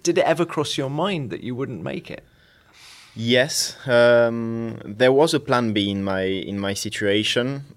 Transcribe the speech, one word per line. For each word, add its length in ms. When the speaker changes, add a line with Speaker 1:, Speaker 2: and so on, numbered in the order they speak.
Speaker 1:
did 140
it 80
ever 200
cross 320
your 120
mind 400
that 120
you 140
wouldn't 280
make 280
it? 120
Speaker 2:
Yes, 640
um, 960
there 280
was 240
a 40
plan 320
B 200
in 120
my, 200
in 360
my 140
situation 880